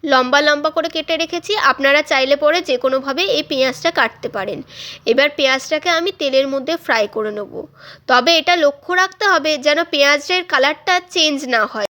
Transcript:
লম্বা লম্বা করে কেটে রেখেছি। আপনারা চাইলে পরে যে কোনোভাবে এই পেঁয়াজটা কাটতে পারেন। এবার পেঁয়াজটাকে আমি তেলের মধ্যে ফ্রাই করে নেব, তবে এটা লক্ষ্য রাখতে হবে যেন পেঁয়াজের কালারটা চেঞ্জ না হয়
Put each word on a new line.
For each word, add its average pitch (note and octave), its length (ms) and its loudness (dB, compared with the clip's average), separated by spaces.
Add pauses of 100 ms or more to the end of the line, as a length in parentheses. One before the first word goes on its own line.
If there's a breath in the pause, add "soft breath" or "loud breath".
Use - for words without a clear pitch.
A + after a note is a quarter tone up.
লম্বা C4+ 360 4
লম্বা D4 300 0
করে D#4+ 180 -2
কেটে D#4+ 280 -4
রেখেছি। E4 360 -6 (180)
আপনারা C#4 320 2
চাইলে C#4 340 0
পরে D4+ 220 2 (100)
যে C4 100 0
কোনোভাবে C4+ 440 -2 (140)
এই D4 120 -2
পেঁয়াজটা C4 500 -2
কাটতে A#3 300 -2
পারেন। G3 300 -8 (480 loud breath)
এবার C4+ 280 4
পেঁয়াজটাকে C#4+ 560 -2
আমি E4+ 280 0
তেলের C4+ 300 0
মধ্যে C#4 260 -4 (100)
ফ্রাই A3+ 240 0
করে G#3+ 240 -6
নেব, G#3 200 -10 (540 loud breath)
তবে B3+ 320 4
এটা F4 180 2
লক্ষ্য D4 380 0
রাখতে F#4 320 0
হবে D#4 320 2
যেন D4 260 2
পেঁয়াজের D4 580 0 (100)
কালারটা D4+ 420 0 (200)
চেঞ্জ D#4 240 0 (100)
না A#3 240 0
হয় G#3 220 -6